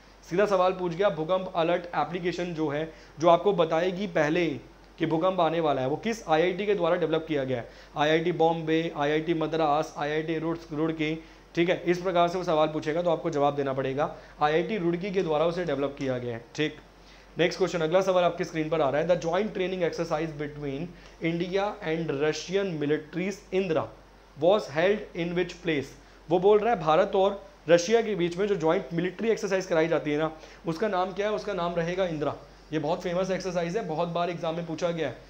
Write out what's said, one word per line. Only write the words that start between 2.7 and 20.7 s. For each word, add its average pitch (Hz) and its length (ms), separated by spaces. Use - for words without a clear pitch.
जो 170 100
आपको 175 260
बताएगी 170 540
पहले 165 360
कि 165 80
भूकंप 180 340
आने 165 180
वाला 143 220
है, 131 60
वो 143 100
किस 220 320
आईआईटी 175 360
के 208 100
द्वारा 170 200
develop 160 320
किया 143 160
गया 131 140
है? 117 100
आईआईटी 160 360
Bombay, 165 640
आईआईटी 156 360
Madras, 156 640
आईआईटी 156 420
रुड़स-, 160 340
रुड़की, 160 400
ठीक 170 140
है, 175 140
इस 175 160
प्रकार 175 280
से 175 100
वो 180 60
सवाल 156 240
पूछेगा 156 340
तो 175 80
आपको 165 200
जवाब 143 260
देना 135 180
पड़ेगा। 135 420
आईआईटी 170 360
रुड़की 170 340
के 190 120
द्वारा 156 220
उसे 175 200
develop 139 320
किया 131 200
गया 120 180
है। 113 80
ठीक, 151 200
Next 175 220
question, 175 220
अगला 160 200
सवाल 180 220
आपकी 170 200
screen 156 260
पर 160 120
आ 139 80
रहा 143 120
है। 165 60
The 175 120
joint 175 320
training 185 320
exercise 156 540
between 147 480